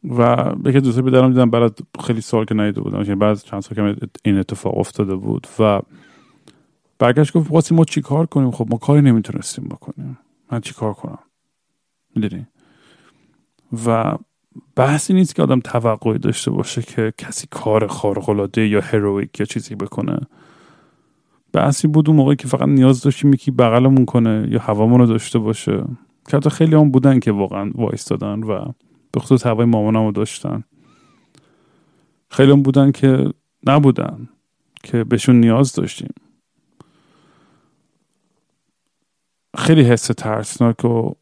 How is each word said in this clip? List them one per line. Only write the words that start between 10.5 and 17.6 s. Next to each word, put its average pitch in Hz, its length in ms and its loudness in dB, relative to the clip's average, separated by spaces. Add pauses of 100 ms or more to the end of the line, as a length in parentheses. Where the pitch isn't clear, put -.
من 117 100 -6
چی - 120 -14
کار 107 200 -6
کنم؟» - 260 -14 (960)
می‌دونی؟ 113 320 -6 (1400)
و 113 320 -2 (580)
بحثی 143 380 0
نیست 185 220 2
که 175 80 -2
آدم 131 160 0
توقعی 113 600 -2
داشته - 320 -4
باشه - 300 -6
که 110 360 -6
کسی - 340 -14
کار 107 360 -2